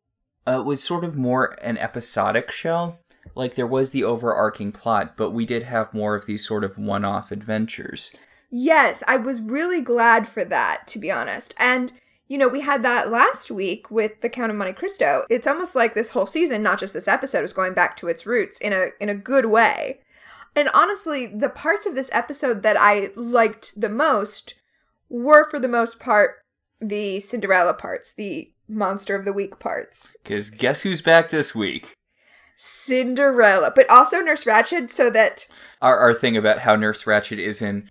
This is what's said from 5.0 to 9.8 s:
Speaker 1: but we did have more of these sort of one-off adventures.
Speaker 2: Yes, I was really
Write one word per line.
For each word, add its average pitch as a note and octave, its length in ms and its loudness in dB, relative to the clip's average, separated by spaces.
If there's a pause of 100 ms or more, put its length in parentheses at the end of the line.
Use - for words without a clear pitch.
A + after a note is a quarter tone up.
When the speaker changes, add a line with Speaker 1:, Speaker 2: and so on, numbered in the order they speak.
Speaker 1:
but G#2 140 -2
we A2+ 160 -4
did A#2 160 -4
have A#2 320 -4
more G#2 200 -2
of G2+ 120 -6
these G#2 200 -6
sort G#2 180 -4
of G2 120 -8
one-off G2+ 560 -4
adventures. G#2+ 800 -8 (360)
Speaker 2:
Yes, B3+ 580 0
I B3+ 80 2
was A#3+ 240 -4
really D#4 400 -4